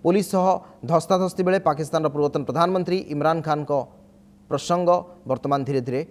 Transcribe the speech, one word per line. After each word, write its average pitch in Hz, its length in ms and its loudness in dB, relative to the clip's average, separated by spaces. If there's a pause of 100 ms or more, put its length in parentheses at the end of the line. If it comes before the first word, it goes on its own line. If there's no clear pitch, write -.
ପୋଲିସ 185 280 2
ସହ 185 160 2 (380)
ଧସ୍ତାଧସ୍ତି 180 580 0
ବେଳେ 185 160 4
ପାକିସ୍ତାନର 156 500 0
ପୂର୍ବତନ 147 340 0
ପ୍ରଧାନମନ୍ତ୍ରୀ 175 540 0 (120)
ଇମ୍ରାନ 151 320 0
ଖାନଙ୍କ 151 300 -2 (760)
ପ୍ରସଙ୍ଗ 175 400 0 (380)
ବର୍ତ୍ତମାନ 139 360 0
ଧୀରେ 135 180 -2
ଧୀରେ 123 300 -4